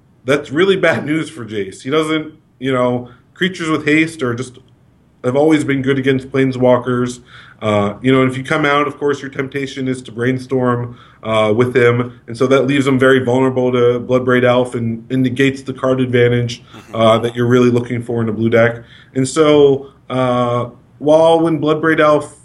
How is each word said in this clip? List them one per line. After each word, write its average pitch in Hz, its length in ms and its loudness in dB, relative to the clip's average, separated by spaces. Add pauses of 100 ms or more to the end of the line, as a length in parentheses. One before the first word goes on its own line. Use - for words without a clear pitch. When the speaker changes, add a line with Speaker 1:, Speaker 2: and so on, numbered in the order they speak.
(240)
Speaker 1:
that's 143 260 -2
really 180 260 0
bad 156 300 0
news 151 240 -4
for 120 140 -14
Jace. 101 380 -10
He 127 80 -8
doesn't, 156 480 -4 (200)
you 131 140 -4
know, 123 380 -2 (240)
creatures 180 360 -4
with 147 160 -2
haste 156 360 0
are 120 120 -4
just, 123 240 -12 (680)
have 123 120 -2
always 151 280 2
been 135 160 -2
good 131 180 0
against 131 300 0
Planeswalkers. 123 960 0 (400)
Uh, 104 400 -2
you 127 100 2
know, 131 100 4
and 127 80 0
if 127 60 -8
you 131 80 -8
come 156 220 -2
out, 143 200 2
of 135 120 -10
course, 143 240 -2
your 135 80 -10
temptation 135 580 -8
is 131 140 -4
to 120 100 -18
brainstorm, 123 880 -2 (240)
uh, 110 340 0
with 123 180 2
him. 120 520 2
And 117 100 -12
so 131 100 0
that 135 200 2
leaves 135 200 0
him 131 120 2
very 131 260 4
vulnerable 127 480 0
to 123 260 2
Bloodbraid 123 460 0
Elf 123 300 0
and, 113 360 -6
and 131 120 0
negates 131 400 0
the 135 100 -10
card 131 280 -2
advantage, 120 640 0
Speaker 2:
Mm-hmm. - 320 -20
Speaker 1:
uh, 113 260 4
that 120 140 -4
you're 120 140 -2
really 123 220 4
looking 120 320 -2
for 117 200 -4
in 113 60 -4
a 110 40 -4
blue 110 180 -2
deck. 117 340 2 (300)
And 131 120 -2
so, 147 680 4 (180)
uh, 123 600 -2 (280)
while 160 420 4
when 160 200 0
Bloodbraid 156 400 0
Elf 151 440 2